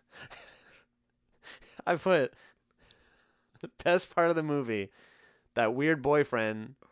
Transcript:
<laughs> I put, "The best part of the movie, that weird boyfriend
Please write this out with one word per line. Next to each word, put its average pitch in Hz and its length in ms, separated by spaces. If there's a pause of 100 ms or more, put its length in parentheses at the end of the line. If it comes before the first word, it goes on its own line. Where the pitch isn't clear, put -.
(200)
<laughs> - 1700
I 175 120
put, 160 360 (1300)
"The 170 80 (140)
best 175 300
part 170 180
of 165 40
the 160 60
movie, 120 480 (640)
that 117 220
weird 147 260
boyfriend 123 760 (160)